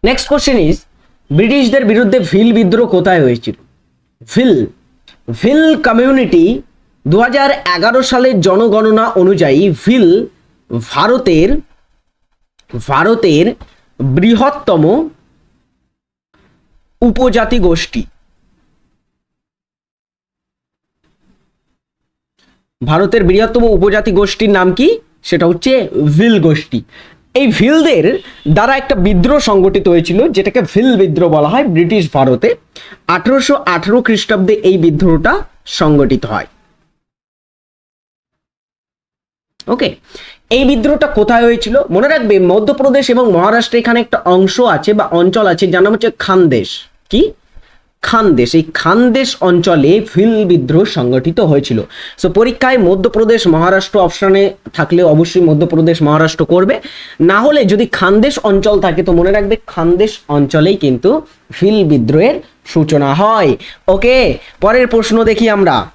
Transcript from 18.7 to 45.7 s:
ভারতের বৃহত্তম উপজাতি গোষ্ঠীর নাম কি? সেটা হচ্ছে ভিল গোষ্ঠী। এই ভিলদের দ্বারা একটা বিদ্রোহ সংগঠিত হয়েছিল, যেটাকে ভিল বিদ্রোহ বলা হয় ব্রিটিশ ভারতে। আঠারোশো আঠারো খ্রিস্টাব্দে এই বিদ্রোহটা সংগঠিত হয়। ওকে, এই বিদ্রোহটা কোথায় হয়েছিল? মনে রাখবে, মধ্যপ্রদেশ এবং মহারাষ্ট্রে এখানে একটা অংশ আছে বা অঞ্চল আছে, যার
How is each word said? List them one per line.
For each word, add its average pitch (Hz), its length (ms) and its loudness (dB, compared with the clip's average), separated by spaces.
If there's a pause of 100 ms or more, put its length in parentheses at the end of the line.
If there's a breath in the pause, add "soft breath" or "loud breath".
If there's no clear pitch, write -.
ভারতের 190 400 0
বৃহত্তম 220 400 2
উপজাতি 208 480 0
গোষ্ঠীর 202 380 0
নাম 185 240 2
কি? 339 260 0 (220)
সেটা 170 240 -2
হচ্ছে 208 420 0 (280)
ভিল 214 240 2
গোষ্ঠী। 147 420 -2 (520 loud breath)
এই 269 120 2
ভিলদের 240 720 0 (280 loud breath)
দ্বারা 220 280 0
একটা 269 180 -4
বিদ্রোহ 202 440 2
সংগঠিত 196 500 0
হয়েছিল, 175 400 0
যেটাকে 202 340 -2
ভিল 226 340 0
বিদ্রোহ 170 360 0
বলা 147 160 2
হয় 247 160 0
ব্রিটিশ 175 500 0
ভারতে। 131 420 0 (500 loud breath)
আঠারোশো 254 480 0
আঠারো 185 480 -2
খ্রিস্টাব্দে 214 520 0
এই 190 240 0
বিদ্রোহটা 165 640 0 (200)
সংগঠিত 143 600 0
হয়। 104 200 -6 (3250)
ওকে, - 280 -4 (540 loud breath)
এই 262 140 0
বিদ্রোহটা 285 420 0
কোথায় 233 380 0
হয়েছিল? 233 340 0 (120)
মনে 208 180 0
রাখবে, 233 300 0
মধ্যপ্রদেশ 247 720 0
এবং 240 220 2
মহারাষ্ট্রে 214 460 0
এখানে 233 220 0
একটা - 240 -4
অংশ 190 360 0
আছে 208 320 0
বা 208 120 0
অঞ্চল 180 420 0
আছে, 180 200 0
যার 180 160 0